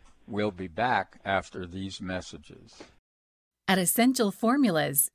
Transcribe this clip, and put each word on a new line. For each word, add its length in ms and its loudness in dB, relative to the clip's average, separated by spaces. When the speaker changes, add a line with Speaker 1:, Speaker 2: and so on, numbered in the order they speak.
Speaker 1:
We'll 240 -2
be 160 -10
back 560 -2
after 420 -2
these 360 -10
messages. 800 -12
Speaker 2:
At 140 4
Essential 520 2
Formulas, 840 2